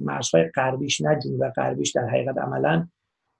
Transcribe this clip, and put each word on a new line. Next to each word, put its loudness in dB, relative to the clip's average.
مرزهای 2
غربیش، -2
نه 2
جنوب -2
غربیش، -2
در 0
حقیقت 0
عملاً 0